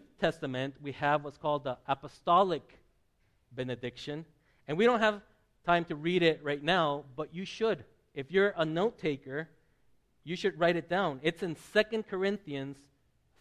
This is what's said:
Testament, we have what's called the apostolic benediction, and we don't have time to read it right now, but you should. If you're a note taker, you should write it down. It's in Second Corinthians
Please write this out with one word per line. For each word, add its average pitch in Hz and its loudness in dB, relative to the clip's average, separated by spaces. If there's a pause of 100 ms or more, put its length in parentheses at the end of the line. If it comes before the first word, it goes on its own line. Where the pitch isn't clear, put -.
(200)
Testament, 139 -2
we 143 -8
have 147 0
what's 143 -12
called 147 -2
the 131 -4 (100)
apostolic 170 2 (720)
benediction, 127 -8 (420)
and 151 -2
we 214 6
don't 240 6
have 214 0 (440)
time 170 4
to 165 -6
read 170 2
it 156 4
right 143 -4
now, 151 2 (120)
but 156 -8
you 180 -8
should. 196 -2 (300)
If 139 -8
you're 196 4
a 170 0
note 170 0
taker, 147 -6 (720)
you 160 -6
should 175 -2
write 175 4
it 170 -4
down. 175 -2
It's 170 -2
in 170 -4 (180)
Second 214 0
Corinthians 151 -6 (640)